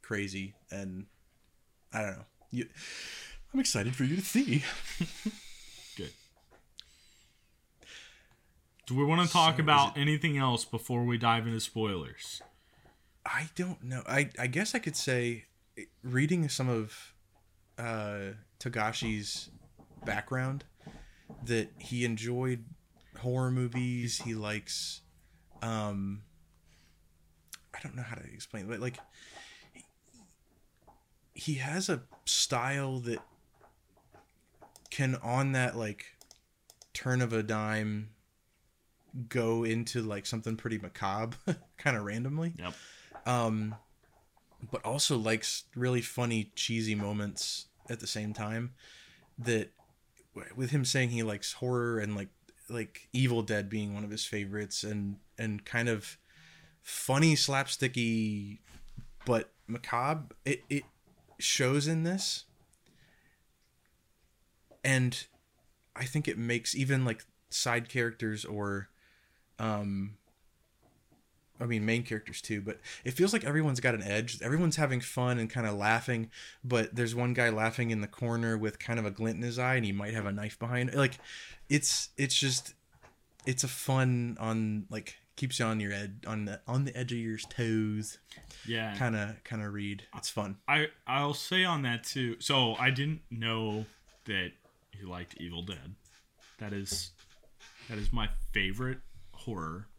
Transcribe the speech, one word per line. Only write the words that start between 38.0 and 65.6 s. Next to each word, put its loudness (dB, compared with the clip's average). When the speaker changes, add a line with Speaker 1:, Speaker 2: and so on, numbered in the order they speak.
Speaker 1:
go 2
into, 0
like, -4
something -4
pretty -4
macabre, -4
<laughs> -4
kinda 2
randomly. -2
Speaker 2:
Yep. -6
Speaker 1:
Um, 2
but -4
also 2
likes 0
really 2
funny, 0
cheesy 0
moments -2
at -6
the -8
same -4
time. -4
That 0
w-, -14
with 0
him 4
saying 4
he 0
likes -2
horror 0
and, -2
like, -4
like, -8
Evil 4
Dead 0
being -2
one -6
of -6
his -4
favorites, -4
and, -2
and -4
kind 0
of -4
funny, 4
slapsticky, 0
but 2
macabre, -2
it, -2
it -2
shows 2
in 2
this. -2
And 4